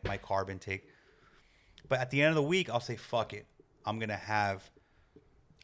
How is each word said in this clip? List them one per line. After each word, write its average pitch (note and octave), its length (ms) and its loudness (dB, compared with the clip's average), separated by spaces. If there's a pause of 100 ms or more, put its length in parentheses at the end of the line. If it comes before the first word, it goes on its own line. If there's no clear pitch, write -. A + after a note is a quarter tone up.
my G2+ 120 -2
carb G2 320 0
intake. F#2+ 380 -6 (1000)
But C3 100 2
at B2 120 -2
the C#3 100 4
end D#3 80 6
of D#3+ 60 2
the D3+ 80 4
week, F3 260 2
I'll A#2 100 2
say, A#2 160 -6
"Fuck A2 380 -2
it. G#2 120 -12 (400)
I'm G#2+ 140 -2
gonna G#2+ 160 -2
have, G2+ 540 0 (960)